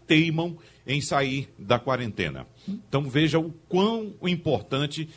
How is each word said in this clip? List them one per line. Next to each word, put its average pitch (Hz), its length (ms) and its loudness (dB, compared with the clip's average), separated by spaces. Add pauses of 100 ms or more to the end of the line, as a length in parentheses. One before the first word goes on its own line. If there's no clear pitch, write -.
teimam 165 500 4 (300)
em 135 140 0
sair 135 480 0 (100)
da 117 200 2
quarentena. 104 680 -2 (200)
Então 190 360 -4
veja 151 360 2
o 160 140 -2 (160)
quão 214 540 0
importante 156 960 -2